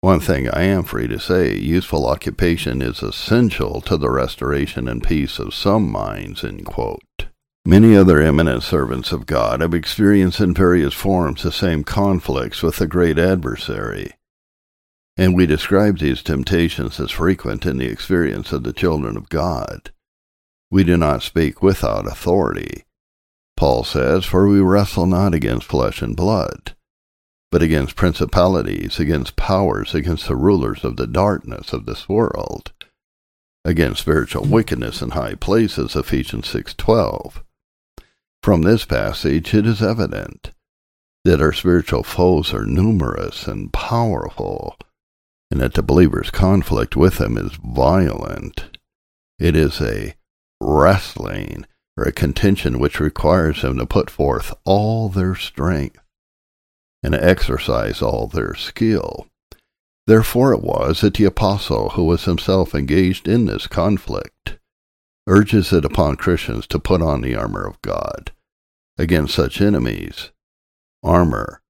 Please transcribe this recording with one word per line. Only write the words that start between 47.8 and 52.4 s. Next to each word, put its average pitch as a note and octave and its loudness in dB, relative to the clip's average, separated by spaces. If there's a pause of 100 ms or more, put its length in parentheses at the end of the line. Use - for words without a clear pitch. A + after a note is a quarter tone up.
It E2+ 2
is D2+ 2
a G#1 -4 (460)
wrestling, G#1+ 0 (300)
or - -2
a - -2
contention C#2 0